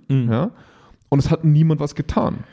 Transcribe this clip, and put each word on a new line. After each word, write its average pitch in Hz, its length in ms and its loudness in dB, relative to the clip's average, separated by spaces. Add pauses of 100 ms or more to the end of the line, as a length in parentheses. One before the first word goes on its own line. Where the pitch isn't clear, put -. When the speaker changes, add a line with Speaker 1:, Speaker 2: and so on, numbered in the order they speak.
Speaker 1:
Mhm. 127 220 0
Speaker 2:
ja, 143 200 -2 (580)
und 139 120 2
es - 100 0
hat 165 140 0
niemand 156 360 2
was 147 140 -6
getan, - 440 -4 (140)